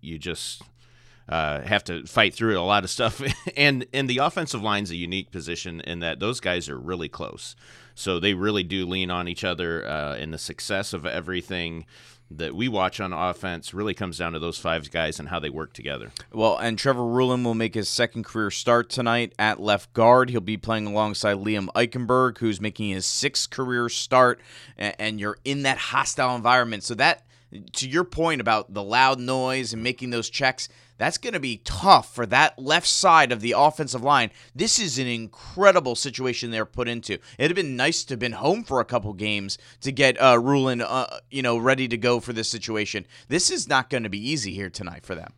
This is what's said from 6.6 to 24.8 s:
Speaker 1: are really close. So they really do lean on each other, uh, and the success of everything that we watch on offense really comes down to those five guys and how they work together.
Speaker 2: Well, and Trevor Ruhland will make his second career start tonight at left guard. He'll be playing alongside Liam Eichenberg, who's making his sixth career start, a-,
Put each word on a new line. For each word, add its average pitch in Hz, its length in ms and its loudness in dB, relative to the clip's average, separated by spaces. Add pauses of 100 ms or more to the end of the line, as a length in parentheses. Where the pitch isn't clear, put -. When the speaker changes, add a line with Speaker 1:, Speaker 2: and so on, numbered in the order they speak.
Speaker 1:
are 69 100 -8
really 82 300 -6
close. - 460 -12 (400)
So 92 240 -2
they 98 160 2
really 98 300 0
do 92 200 -2
lean 90 260 -2
on 90 180 -4
each 87 160 -8
other, 82 420 -2
uh, 73 300 -6
and 78 180 -8
the 78 40 -10
success - 540 -6
of 80 140 -8
everything 85 800 -6 (440)
that 78 240 -6
we 117 140 -2
watch 95 320 0
on 92 120 -4
offense 87 640 -4
really 101 200 -4
comes 87 240 -8
down 85 140 -4
to 82 60 -6
those 80 200 -6
five 82 320 -2
guys 80 280 -2
and 73 100 -12
how 87 100 -6
they 76 120 -6
work 76 220 -10
together. 62 380 -10 (220)
Speaker 2:
Well, 110 240 4
and 110 220 -2
Trevor 127 240 0
Ruhland 123 420 2
will 117 100 0
make 113 200 -2
his 107 140 -2
second 117 360 -2
career 107 260 -2
start 120 400 2
tonight 117 480 0
at 107 220 2
left 101 320 0
guard. 123 380 8
He'll 120 100 0
be 104 160 -4
playing 110 300 -2
alongside 104 500 0
Liam 101 380 -2
Eichenberg, 123 640 2
who's 107 220 0
making 107 300 -4
his 92 160 -4
sixth - 440 -2
career 123 380 -2
start, 127 520 4 (380)
a-, 104 220 -6